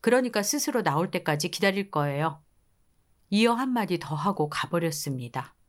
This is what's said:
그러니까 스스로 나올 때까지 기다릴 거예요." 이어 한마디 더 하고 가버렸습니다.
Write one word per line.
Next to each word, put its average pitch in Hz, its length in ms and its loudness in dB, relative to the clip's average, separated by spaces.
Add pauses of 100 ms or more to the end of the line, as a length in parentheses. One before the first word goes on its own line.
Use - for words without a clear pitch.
그러니까 240 400 2
스스로 294 400 0
나올 160 280 0
때까지 151 380 0
기다릴 196 420 0
거예요." 147 520 -2 (880)
이어 226 240 4
한마디 233 440 0
더 151 160 -6
하고 151 360 0
가버렸습니다. 143 1040 -4 (140)